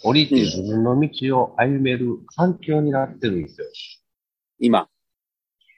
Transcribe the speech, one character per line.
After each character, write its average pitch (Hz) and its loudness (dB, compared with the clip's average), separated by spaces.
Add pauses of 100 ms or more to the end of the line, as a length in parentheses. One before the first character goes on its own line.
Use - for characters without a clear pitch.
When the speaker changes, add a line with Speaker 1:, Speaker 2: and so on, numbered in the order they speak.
Speaker 1:
降 110 2
り 147 4
て 143 2
自 98 0
分 110 0
の 123 2
道 135 -2
を - -2
歩 135 0
め 131 0
る 120 -4 (180)
環 175 0
境 151 -2
に 147 0
な 135 0
っ 120 -10
て 120 -4
る 95 -2
ん 82 -4
で 73 -12
す - -20
よ。 82 -10
Speaker 2:
う - -18
ん。 - -20 (880)
今。 113 2 (880)